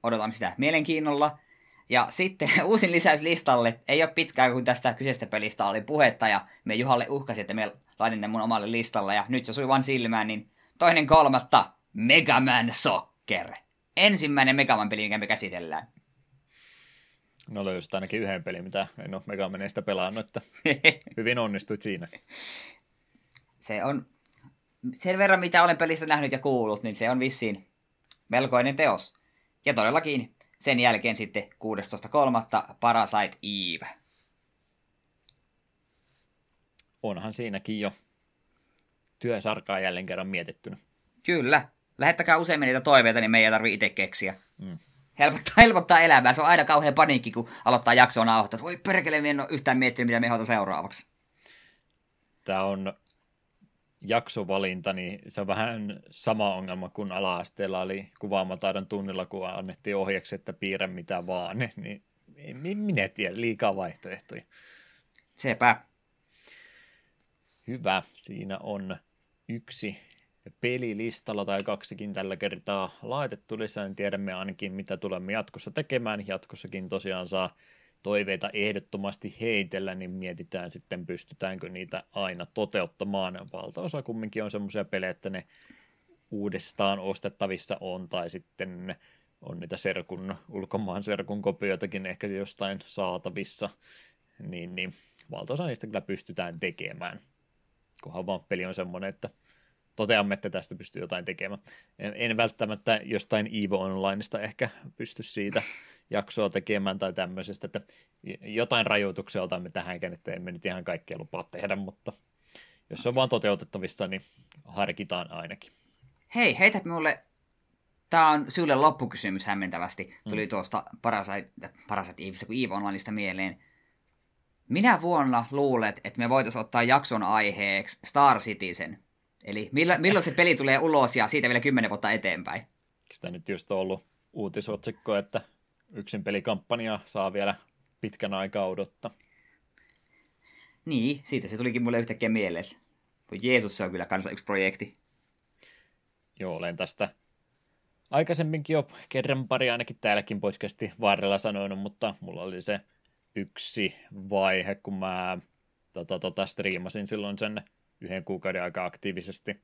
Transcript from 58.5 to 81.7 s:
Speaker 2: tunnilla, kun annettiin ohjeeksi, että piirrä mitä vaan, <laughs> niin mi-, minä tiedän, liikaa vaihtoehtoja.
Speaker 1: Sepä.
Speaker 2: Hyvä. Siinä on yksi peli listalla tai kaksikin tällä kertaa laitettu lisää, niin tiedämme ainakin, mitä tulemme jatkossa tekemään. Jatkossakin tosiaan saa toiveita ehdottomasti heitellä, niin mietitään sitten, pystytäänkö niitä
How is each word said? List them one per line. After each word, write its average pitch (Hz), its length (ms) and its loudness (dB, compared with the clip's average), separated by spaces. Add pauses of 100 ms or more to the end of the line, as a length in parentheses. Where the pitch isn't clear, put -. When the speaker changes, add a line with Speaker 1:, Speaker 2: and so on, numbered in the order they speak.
Speaker 2:
tunnilla, 98 380 -6
kun 92 240 -8
annettiin 95 460 -8
ohjeeksi, 98 400 -2
että 92 180 -12
piirrä 95 340 -4
mitä 90 400 -6
vaan, 90 300 -4
<laughs> 120 180 -2
niin 101 280 -12 (500)
mi-, 160 220 -8
minä 185 320 0
tiedän, 101 340 -4
liikaa 110 340 0
vaihtoehtoja. - 680 -10 (920)
Speaker 1:
Sepä. 120 460 2 (1900)
Speaker 2:
Hyvä. 98 360 -2 (100)
Siinä 98 440 -10
on 98 400 -8 (520)
yksi 113 480 -10 (640)
peli 123 360 -2
listalla 107 480 -6
tai 101 180 -2
kaksikin 101 500 -8
tällä 95 240 -6
kertaa 95 640 -4
laitettu 120 580 -8
lisää, 107 280 -6
niin 95 80 -10
tiedämme 98 380 -4
ainakin, 95 400 -8
mitä 95 240 -8
tulemme 92 360 -6
jatkossa - 380 -8
tekemään. 113 560 -4
Jatkossakin 95 600 -10
tosiaan 92 380 -6
saa 92 280 -4 (480)
toiveita 98 500 -2
ehdottomasti 101 880 -6
heitellä, 98 540 -2
niin 92 160 -10
mietitään 90 600 -10
sitten, 90 340 -12
pystytäänkö 90 640 -10
niitä 92 420 -10